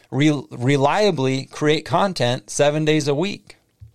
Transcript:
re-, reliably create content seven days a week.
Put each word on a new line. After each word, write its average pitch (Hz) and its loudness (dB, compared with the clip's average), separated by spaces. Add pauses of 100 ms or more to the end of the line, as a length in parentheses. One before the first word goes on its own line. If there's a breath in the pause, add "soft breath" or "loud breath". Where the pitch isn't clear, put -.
(100)
re-, 143 0
reliably 135 0
create 151 -2
content 165 -2
seven 147 0
days 151 0
a 143 0
week. - -6 (380)